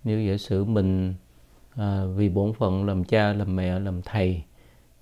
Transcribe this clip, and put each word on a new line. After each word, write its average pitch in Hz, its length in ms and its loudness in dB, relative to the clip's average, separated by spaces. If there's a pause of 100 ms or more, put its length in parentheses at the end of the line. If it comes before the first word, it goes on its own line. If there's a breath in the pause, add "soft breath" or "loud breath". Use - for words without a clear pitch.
Nếu 110 180 0
giả 101 160 0
sử 101 260 -2
mình, 95 500 2 (640 soft breath)
à, 98 300 -2 (100)
vì 101 140 4
bổn 101 240 2
phận 95 320 0
làm 95 180 0
cha, 104 300 2
làm 98 220 -2
mẹ, 92 240 0
làm 95 220 -6
thầy, 92 420 -2 (580 soft breath)